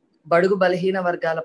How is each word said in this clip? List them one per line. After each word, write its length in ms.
బడుగు 280
బలహీన 420
వర్గాల 380